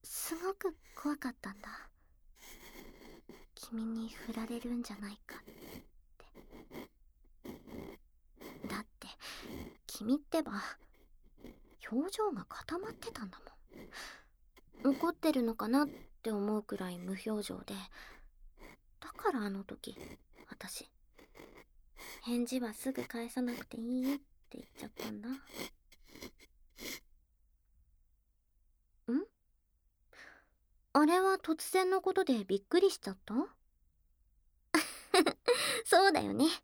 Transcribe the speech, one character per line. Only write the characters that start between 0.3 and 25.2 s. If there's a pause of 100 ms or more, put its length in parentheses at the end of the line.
ご
く (180)
怖
か
っ
た
ん
だ。 (1900)
君
に
振
ら
れ
る
ん
じ
ゃ
な
い
か
っ
て。 (2750)
だ
っ (160)
て、 (760)
君
っ
て
ば、 (1300)
表
情
が
固
ま
っ
て
た
ん
だ
も
ん。 (1500)
怒
っ
て
る
の
か
な
っ
て
思
う
く
ら
い
無
表
情
で、 (1300)
だ
か
ら
あ
の
時、 (500)
私、 (1300)
返
事
は
す
ぐ
返
さ
な
く
て
い
い
っ (300)
て
言
っ (120)
ち
ゃ
っ
た
ん